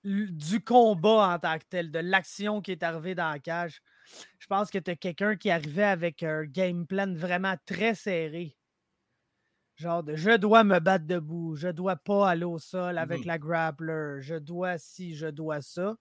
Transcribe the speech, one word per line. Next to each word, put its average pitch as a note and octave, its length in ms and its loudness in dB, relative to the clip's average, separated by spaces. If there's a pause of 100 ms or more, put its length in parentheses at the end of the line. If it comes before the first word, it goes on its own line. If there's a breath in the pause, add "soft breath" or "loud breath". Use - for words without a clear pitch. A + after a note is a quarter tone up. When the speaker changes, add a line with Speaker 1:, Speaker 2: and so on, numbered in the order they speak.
Speaker 1:
l-, G3+ 260 -2
du E3 320 -2
combat G#3+ 680 6
en E3+ 60 -2
tant D#3+ 180 -2
que - 120 -12
tel, E3+ 220 -4
de D#3+ 80 -4
l'action F#3+ 640 -2
qui F#3+ 100 -8
est F3 120 -6
arrivée E3 320 -4
dans E3 160 -2
la D3 80 -6
cage, E3+ 420 -6 (580 loud breath)
je - 80 -20
pense G3 240 0
que G3 60 -4
t'as F3 180 -4
quelqu'un G3 400 -2
qui F#3+ 160 -2
arrivait D#3+ 320 0
avec F3 400 0
un D#3 220 -2
game F3 420 -2
plan F#3+ 260 -2
vraiment F3+ 420 -2 (100)
très G#3 300 -2
serré. E3 600 -6 (1200)
Genre E3+ 280 -4
de, « D3+ 120 -6
Je G#3 220 4
dois G#3+ 260 8
me F#3+ 160 6
battre E3+ 260 2
debout, E3 520 -4
je E3 100 -6
dois F3+ 300 -2
pas G3+ 320 2
aller E3+ 160 0
au E3+ 120 -4
sol F3+ 400 -6
avec D#3+ 220 -2
Speaker 2:
Mhm. - 80 -8
Speaker 1:
la E3 100 -2
grappler, D#3 840 -4
je D3+ 140 -8
dois E3+ 420 -6
ci, F3 380 -12
je D#3 120 -8
dois D3+ 340 -6
ça. » G3 400 -6